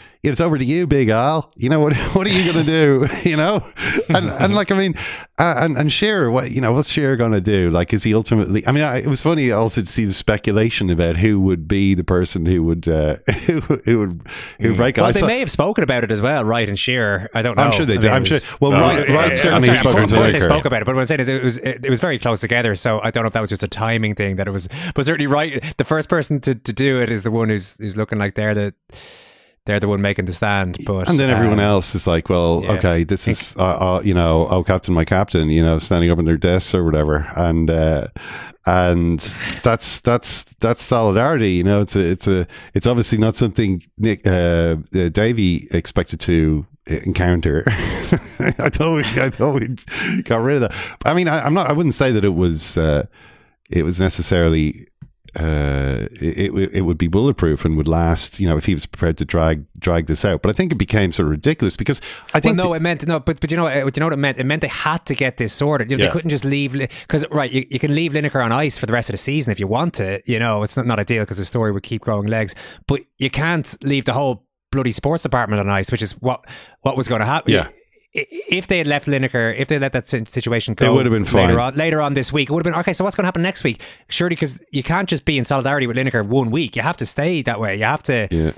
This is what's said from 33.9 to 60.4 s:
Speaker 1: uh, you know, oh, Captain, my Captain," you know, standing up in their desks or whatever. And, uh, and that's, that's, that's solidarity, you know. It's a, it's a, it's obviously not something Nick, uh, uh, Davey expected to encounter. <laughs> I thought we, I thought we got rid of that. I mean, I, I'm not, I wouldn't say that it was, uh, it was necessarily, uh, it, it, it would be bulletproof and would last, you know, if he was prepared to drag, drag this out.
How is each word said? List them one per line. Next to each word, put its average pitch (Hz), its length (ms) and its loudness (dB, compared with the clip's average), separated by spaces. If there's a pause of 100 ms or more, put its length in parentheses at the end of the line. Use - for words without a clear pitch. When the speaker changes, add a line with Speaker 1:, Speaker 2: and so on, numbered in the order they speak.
Speaker 1:
uh, - 40 -2
you 101 120 2
know, 82 360 4
oh, 90 140 2
Captain, 92 300 0
my 82 100 4
Captain," 90 460 2
you 80 120 4
know, 80 160 4
standing 85 320 2
up 85 100 4
in 87 40 0
their 80 140 4
desks 90 360 0
or 90 120 0
whatever. 76 500 0
And, 82 340 2
uh, 80 380 0 (580)
and 87 540 2 (440)
that's, - 360 0
that's, - 440 -2 (180)
that's 117 240 0
solidarity, 113 640 2
you 87 140 0
know. 101 160 4
It's 101 160 -2
a, - 20 4
it's 92 280 0
a, 92 200 0 (280)
it's 104 120 0
obviously 117 300 2
not 110 180 2
something 98 480 0 (140)
Nick, 107 280 -2
uh, 85 520 2 (180)
uh, 90 140 2
Davey 104 640 0
expected 87 500 -4
to 78 440 2 (200)
encounter. 85 800 0
<laughs> - 20 2
I - 1040 -2
thought 160 260 0
we, 147 60 0 (200)
I 135 80 2
thought 139 300 0
we - 640 -6
got 113 160 0
rid 131 260 2
of 107 80 0
that. - 40 -12 (280)
I 147 100 0
mean, 175 140 2
I, 156 160 0
I'm 143 100 2
not, 180 160 2
I 147 40 0
wouldn't 147 220 2
say 131 160 2
that 107 120 2
it 98 120 2
was, 82 420 0
uh, 76 280 2 (640)
it 87 140 0
was 85 160 -2
necessarily, 82 880 0 (480)
uh, 69 720 -2 (120)
it, 87 360 -2
it, 95 180 0
it 95 80 0
would 87 160 0
be 87 100 0
bulletproof 90 580 2
and 80 120 2
would 76 100 0
last, 82 520 0
you 98 80 0
know, 78 100 2
if 78 80 -4
he 101 80 2
was 73 120 -4
prepared - 320 -2
to 80 80 -4
drag, 80 400 0 (120)
drag 85 300 0
this 80 180 -2
out. 90 160 0